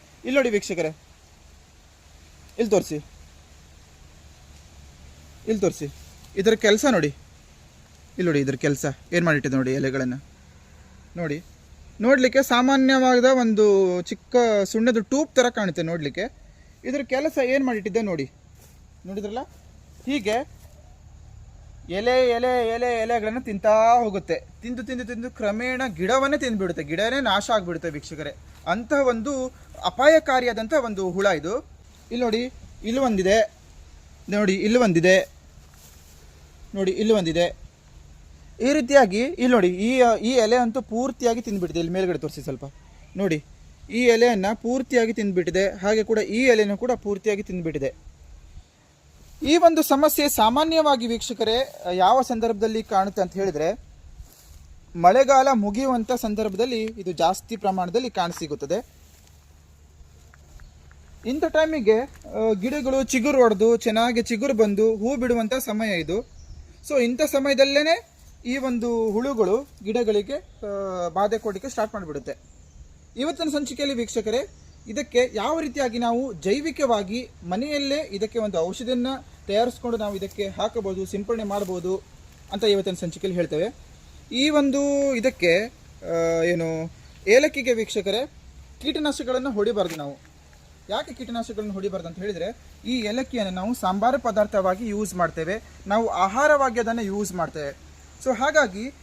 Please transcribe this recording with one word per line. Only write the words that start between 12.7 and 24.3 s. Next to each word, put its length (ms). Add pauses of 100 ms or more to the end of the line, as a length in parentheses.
ಒಂದು 760
ಚಿಕ್ಕ 340 (280)
ಸುಣ್ಣದ 380
ಟ್ಯೂಬ್ 340
ಥರ 140
ಕಾಣುತ್ತೆ 320
ನೋಡ್ಲಿಕ್ಕೆ. 520 (520)
ಇದ್ರ 180
ಕೆಲಸ 400
ಏನ್ 220
ಮಾಡಿಟ್ಟಿದೆ 360
ನೋಡಿ, 300 (720)
ನೋಡಿದ್ರಲ್ಲ, 360 (640)
ಹೀಗೆ 520 (1300)
ಎಲೆ, 400
ಎಲೆ, 400
ಎಲೆ, 320
ಎಲೆಗಳನ್ನ 380
ತಿಂತಾ 600
ಹೋಗುತ್ತೆ. 480 (140)